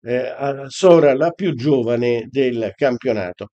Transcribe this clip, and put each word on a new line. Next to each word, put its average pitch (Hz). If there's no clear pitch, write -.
eh, 120
a 139
Sora 160
la 156
più 170
giovane 120
del 120
campionato. 110